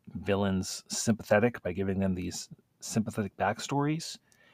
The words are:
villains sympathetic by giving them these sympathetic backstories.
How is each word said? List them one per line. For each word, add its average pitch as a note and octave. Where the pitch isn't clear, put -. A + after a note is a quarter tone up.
villains F#2+
sympathetic G#2+
by F#2
giving F#2+
them F#2+
these F2+
sympathetic G#2
backstories. C#3+